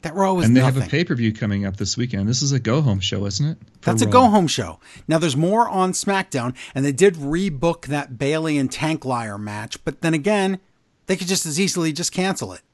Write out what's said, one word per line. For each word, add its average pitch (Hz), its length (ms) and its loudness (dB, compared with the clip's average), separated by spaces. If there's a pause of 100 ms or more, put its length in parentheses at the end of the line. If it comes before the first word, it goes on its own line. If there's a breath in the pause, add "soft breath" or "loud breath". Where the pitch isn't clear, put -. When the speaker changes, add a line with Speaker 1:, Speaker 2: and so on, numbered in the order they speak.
Speaker 1:
That 156 140 -10
Raw 190 180 2
was 180 120 2
Speaker 2:
And 117 100 6
they 131 60 8
Speaker 1:
nothing. 127 200 2
Speaker 2:
have 92 60 -4
a - 40 -6
pay-per-view 123 420 0
coming 101 320 -2
up 98 120 -6
this 101 200 -4
weekend. 107 320 -2
This 127 140 0
is 139 80 0
a 139 80 0
go-home 135 400 2
show, 98 260 -2
isn't 113 200 -2
it? 160 120 -4 (240)
For - 100 -2
Speaker 1:
That's 110 120 2
a - 20 2
Speaker 2:
Raw. - 60 0
Speaker 1:
go-home 214 360 6
show. 87 320 -4 (280 loud breath)
Now, 156 100 2
there's 156 200 2
more 202 300 2
on 185 260 0
SmackDown, 165 640 -2 (200 loud breath)
and 135 100 0
they 143 60 2
did 170 240 4
rebook 160 720 -2
that 135 300 -4
Bayley 151 400 0
and 131 140 0
Tank 156 320 -4
Liar 117 340 -4
match, 104 460 -10
but - 180 -8
then 165 120 2
again, 190 460 0 (480)
they 190 80 0
could 175 120 -8
just 185 180 -2
as 156 140 -4
easily 175 320 0
just 160 200 -4
cancel 185 420 -4
it. - 80 -18 (120)